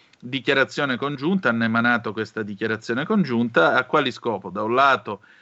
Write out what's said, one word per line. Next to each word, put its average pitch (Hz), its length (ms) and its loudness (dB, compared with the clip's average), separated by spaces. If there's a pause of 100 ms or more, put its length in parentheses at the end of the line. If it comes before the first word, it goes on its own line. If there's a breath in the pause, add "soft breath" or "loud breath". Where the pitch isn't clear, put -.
(260 soft breath)
dichiarazione 135 720 0
congiunta, 143 540 -2
hanno 117 160 0
emanato 117 480 0
questa 110 300 -6
dichiarazione 110 600 -4
congiunta. 139 680 2
A 123 100 2
quali 143 260 2
scopo? 101 400 -6
Da 104 140 -6
un 113 100 -2
lato 127 480 2 (200 soft breath)